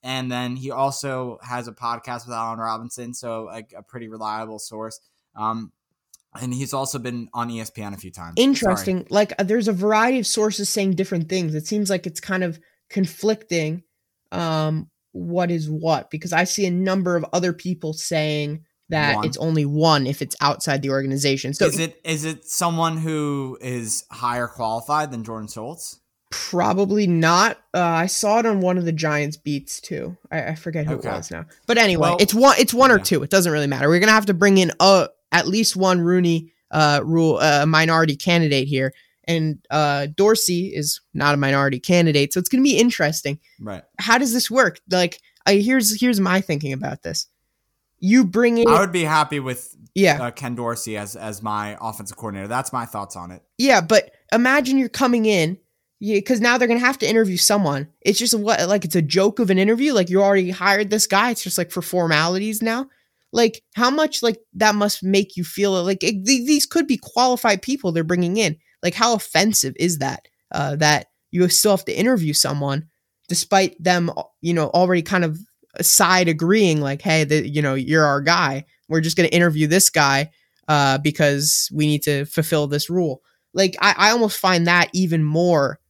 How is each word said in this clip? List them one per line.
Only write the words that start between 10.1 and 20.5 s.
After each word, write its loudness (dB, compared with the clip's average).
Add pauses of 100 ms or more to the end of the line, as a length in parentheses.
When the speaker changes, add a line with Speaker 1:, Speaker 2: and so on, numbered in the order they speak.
Speaker 2:
of -4
sources -2
saying -2
different -4
things. -2
It -6
seems -2
like -4
it's -10
kind -4
of -8 (300)
conflicting, -4 (480)
um, -2 (220)
what -4
is -4
what, -2
because -8
I 2
see -2
a -2
number 0
of -2
other 0
people -8
saying -4 (280)
that 2
Speaker 1:
One. -2
Speaker 2:
it's -6
only 0
one 2
if -6
it's -8
outside -2